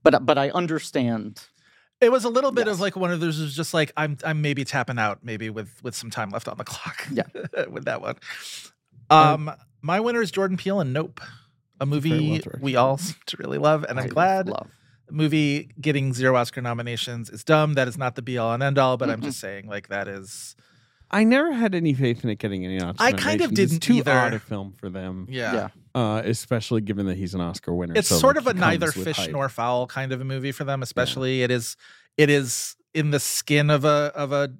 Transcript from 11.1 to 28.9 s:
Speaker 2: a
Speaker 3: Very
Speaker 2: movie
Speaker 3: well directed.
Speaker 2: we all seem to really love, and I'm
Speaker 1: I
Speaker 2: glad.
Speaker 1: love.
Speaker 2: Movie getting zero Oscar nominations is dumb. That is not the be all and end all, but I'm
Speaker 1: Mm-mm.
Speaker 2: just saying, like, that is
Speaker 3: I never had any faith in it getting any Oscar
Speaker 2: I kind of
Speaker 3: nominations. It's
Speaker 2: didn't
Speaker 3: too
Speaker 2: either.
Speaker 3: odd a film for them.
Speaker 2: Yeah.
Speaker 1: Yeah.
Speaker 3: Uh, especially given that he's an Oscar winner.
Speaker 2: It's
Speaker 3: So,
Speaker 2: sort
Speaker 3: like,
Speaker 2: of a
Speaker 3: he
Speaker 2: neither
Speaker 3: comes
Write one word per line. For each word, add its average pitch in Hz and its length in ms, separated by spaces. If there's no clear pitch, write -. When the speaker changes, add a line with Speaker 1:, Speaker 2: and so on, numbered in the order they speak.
Speaker 2:
a 139 60
Speaker 3:
Very 139 100
Speaker 2:
movie 156 360
Speaker 3:
well 160 80
directed. - 220
Speaker 2:
we 131 140
all 131 220
seem 175 180
to - 100
really 131 200
love, 151 300
and 123 120
I'm 127 60
Speaker 1:
I - 40
Speaker 2:
glad. 185 400
Speaker 1:
love. - 180
Speaker 2:
Movie 151 600
getting 135 320
zero 127 240
Oscar 123 240
nominations 120 680
is 110 140
dumb. 156 300
That 131 160
is 110 80
not 127 180
the 131 60
be 123 160
all 113 160
and 127 100
end 139 160
all, 131 160
but 123 140
I'm 113 100
Speaker 1:
Mm-mm. 139 60
Speaker 2:
just 135 160
saying, 101 260
like, 101 220
that 98 180
is 98 480
Speaker 3:
I 214 120
never 285 260
had 226 240
any 165 180
faith 123 300
in 123 60
it 104 100
getting 95 260
any 92 140
Oscar 90 240
Speaker 2:
I 254 80
kind 311 300
of 311 100
Speaker 3:
nominations. - 80
It's 175 140
Speaker 2:
didn't 165 100
Speaker 3:
too 240 120
Speaker 2:
either. 147 180
Speaker 3:
odd 120 200
a 110 60
film 98 320
for 95 180
them. 92 400
Speaker 2:
Yeah. 123 240
Speaker 1:
Yeah. 101 140
Speaker 3:
Uh, 110 300
especially 113 560
given 101 280
that 95 100
he's 92 160
an 90 80
Oscar 85 340
winner. 87 220
Speaker 2:
It's 208 100
Speaker 3:
So, - 120
Speaker 2:
sort 277 180
Speaker 3:
like, 247 80
Speaker 2:
of 247 60
a - 20
Speaker 3:
he 180 80
Speaker 2:
neither 165 240
Speaker 3:
comes 151 100